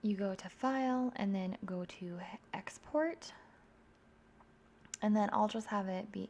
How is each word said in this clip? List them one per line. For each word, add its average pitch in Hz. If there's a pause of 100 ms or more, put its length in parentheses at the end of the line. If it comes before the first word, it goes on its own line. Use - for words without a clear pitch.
you 208
go 196
to -
File 254
and 202
then 185
go 180 (160)
to 175 (340)
Export. - (1700)
And 214
then 208
I'll 214
just 220
have 202
it 190
be 190